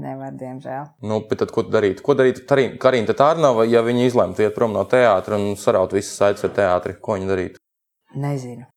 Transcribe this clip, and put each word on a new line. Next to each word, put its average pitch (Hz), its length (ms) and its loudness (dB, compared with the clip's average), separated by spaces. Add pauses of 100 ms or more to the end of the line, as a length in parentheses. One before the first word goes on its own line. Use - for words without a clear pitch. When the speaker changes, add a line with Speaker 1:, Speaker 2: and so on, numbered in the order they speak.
Speaker 1:
nevar, 135 320 -12
diemžēl. 131 520 -12 (200)
Speaker 2:
Nu, 107 160 -2
bet 107 160 -6
tad - 160 -4
ko 113 80 -2
tu - 80 -14
darītu? 104 320 0
Ko 139 160 2
darītu 127 240 0
Tarin-, 123 320 0
Karina 117 400 2
Tarnova, 143 480 4
ja 117 160 4
viņa 120 320 2
izlemtu 101 320 2
iet 104 140 2
prom 110 180 0
no 98 80 0
teātra 104 560 2
un 101 160 -2
sarautu 95 400 0
visas - 240 -6
saites 101 240 2
ar 95 80 -2
teātri? 92 480 0
Ko 110 160 -4
viņa 95 160 -4
darītu? 92 300 -6 (480)
Speaker 1:
Nezinu. 135 560 -8 (100)